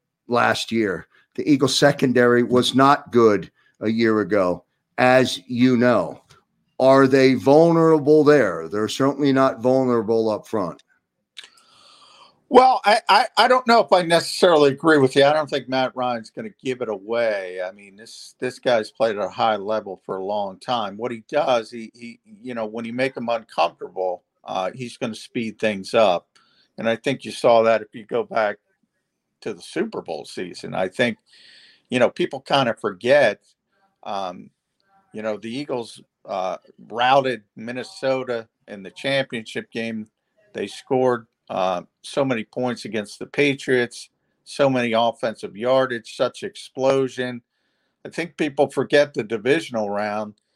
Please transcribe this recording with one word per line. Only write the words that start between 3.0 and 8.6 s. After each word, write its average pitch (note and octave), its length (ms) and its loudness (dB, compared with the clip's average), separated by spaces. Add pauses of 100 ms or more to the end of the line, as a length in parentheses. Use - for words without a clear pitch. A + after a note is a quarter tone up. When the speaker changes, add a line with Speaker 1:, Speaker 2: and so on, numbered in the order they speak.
Speaker 1:
good A2 400 4 (300)
a A2 100 -4
year A2+ 300 2
ago, F2+ 440 -2 (340)
as B2+ 500 2
you B2+ 280 2
know. A2 440 0 (580)
Are C3+ 300 6
they C3+ 260 4
vulnerable D#3 880 4
there? G#2 460 2